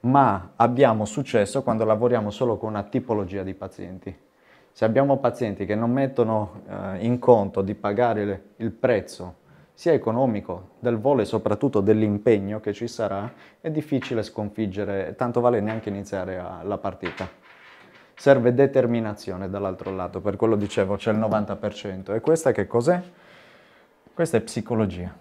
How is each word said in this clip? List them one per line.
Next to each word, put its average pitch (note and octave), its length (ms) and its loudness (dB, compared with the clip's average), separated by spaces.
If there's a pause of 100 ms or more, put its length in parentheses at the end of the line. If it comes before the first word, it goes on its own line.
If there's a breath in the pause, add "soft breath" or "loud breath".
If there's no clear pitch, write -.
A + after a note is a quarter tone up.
Ma A#2 540 4
abbiamo A#2+ 520 4
successo A#2+ 580 0
quando A2+ 200 0
lavoriamo A2 460 2
solo A2+ 260 0
con A2 140 -6
una G#2 140 -4
tipologia G2+ 580 -2
di F#2 120 -8
pazienti. F#2+ 640 -14 (540 soft breath)
Se - 140 -4
abbiamo C3+ 320 4
pazienti G#2+ 500 -2
che G#2 80 0
non A#2 160 0
mettono, A2 800 0
eh, F#2+ 360 -8
in B2 140 2
conto G2 440 4
di G2 120 -2
pagare G#2+ 500 0
le, G2 180 -4 (160)
il A2+ 120 -2
prezzo, G2 680 -2 (360 soft breath)
sia - 180 2
economico A2 840 0
del A#2+ 200 0
volo B2 240 2
e - 20 2
soprattutto G#2+ 560 0
dell'impegno G#2+ 800 2
che G#2 120 -6
ci A#2 140 -6
sarà, G#2 460 -6 (280 loud breath)
è E3 100 -6
difficile C#3 520 -2
sconfiggere, G2+ 920 -6
tanto B2 240 0
vale A#2+ 200 4
neanche A2 280 -4
iniziare F#2+ 500 -6
a, F2+ 240 -12
la G2 160 -4
partita. F#2 500 -8 (880 loud breath)
Serve B2 360 6
determinazione A#2 960 0
dall'altro F#2+ 440 -6
lato, F#2 280 -6
per G2+ 140 -2
quello A2+ 200 2
dicevo G2+ 400 -2
c'è A2+ 140 -4
il G#2+ 80 2
novanta G#2 380 -2
per G#2 180 -6
cento. F#2+ 400 -8
E A2+ 60 0
questa D#3+ 300 2
che G2+ 160 0
cos'è? E3 360 2 (1120 loud breath)
Questa D#3+ 240 0
è - 20 4
psicologia. G2+ 800 -4